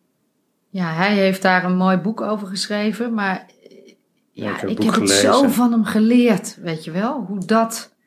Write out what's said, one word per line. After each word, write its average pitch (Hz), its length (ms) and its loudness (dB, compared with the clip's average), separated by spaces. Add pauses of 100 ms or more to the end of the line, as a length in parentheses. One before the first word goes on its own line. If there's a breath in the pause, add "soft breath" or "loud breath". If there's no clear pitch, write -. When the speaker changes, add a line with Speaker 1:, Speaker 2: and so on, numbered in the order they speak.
(680)
Speaker 1:
ja, 175 240 -4
hij 190 240 0
heeft 190 260 2
daar 185 220 4
een 180 120 0
mooi 185 200 4
boek 214 240 -4
over 208 260 -4
geschreven, 208 680 -4
maar, 196 320 -4 (160)
eh, - 320 -20 (380)
Speaker 2:
Ja, - 120 -10
Speaker 1:
ja, 104 100 -4
Speaker 2:
ik - 60 -8
heb 95 80 -4
het - 20 -4
Speaker 1:
ik 226 140 -4
Speaker 2:
boek 220 100 0
Speaker 1:
heb 220 60 2
het 98 100 0
Speaker 2:
gelezen. 101 240 4
Speaker 1:
zo 269 140 4
van 240 240 2
hem 226 120 2
geleerd, 220 760 2
weet 165 220 -8
je 170 60 -12
wel, 220 340 -4
hoe 185 220 -8
dat 226 480 -2 (120)